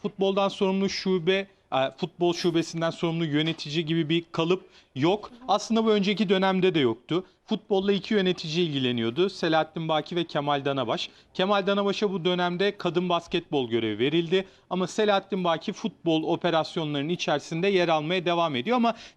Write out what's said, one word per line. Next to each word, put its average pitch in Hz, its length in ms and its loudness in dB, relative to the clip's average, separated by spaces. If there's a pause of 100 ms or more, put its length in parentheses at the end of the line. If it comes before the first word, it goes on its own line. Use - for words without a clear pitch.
futboldan 196 480 0
sorumlu 196 400 0
şube, 190 580 0 (260)
e, 131 240 0
futbol 175 360 0
şubesinden 165 560 0
sorumlu 165 360 -2
yönetici 156 600 -2
gibi 160 240 0
bir 165 220 0
kalıp 175 340 0 (300)
yok. 170 360 0 (160)
Aslında 220 380 2
bu 220 60 4
önceki 202 380 2
dönemde 190 460 2
de 160 40 2
yoktu. 143 460 0 (200)
Futbolla 202 480 0
iki 196 200 -2
yönetici 180 540 0
ilgileniyordu. 127 640 0
Selahattin 160 580 -2
Baki 156 280 -2
ve 170 80 0
Kemal 147 420 -2
Danabaş. 135 440 -2 (240)
Kemal 294 340 2
Danabaş'a 302 440 0
bu 175 140 -4
dönemde 180 520 0
kadın 175 320 0
basketbol 170 600 -2
görevi 110 300 0
verildi. 170 460 0 (240)
Ama 180 180 -2
Selahattin 196 560 0
Baki 170 300 -2
futbol 165 500 -2
operasyonlarının 156 840 -2
içerisinde 170 580 -2
yer 180 200 2
almaya 165 380 0
devam 170 300 0
ediyor. 202 220 0
Ama 233 180 2 (220)